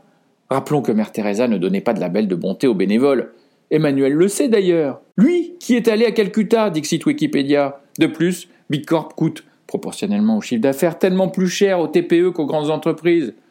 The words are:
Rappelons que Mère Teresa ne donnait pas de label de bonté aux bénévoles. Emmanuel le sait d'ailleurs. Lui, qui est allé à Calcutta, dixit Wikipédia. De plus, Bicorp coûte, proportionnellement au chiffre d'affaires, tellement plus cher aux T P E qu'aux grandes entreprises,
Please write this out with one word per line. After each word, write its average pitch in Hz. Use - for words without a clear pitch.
Rappelons 135
que 113
Mère 107
Teresa 104
ne 107
donnait 95
pas 117
de 101
label 92
de 92
bonté 92
aux 120
bénévoles. 113
Emmanuel 143
le 170
sait 285
d'ailleurs. 175
Lui, 339
qui -
est 233
allé 220
à 220
Calcutta, 214
dixit 156
Wikipédia. 143
De 160
plus, 175
Bicorp 151
coûte, 160
proportionnellement 104
au -
chiffre 113
d'affaires, 139
tellement 185
plus 185
cher 190
aux 156
T 170
P 175
E 180
qu'aux 170
grandes 151
entreprises, 160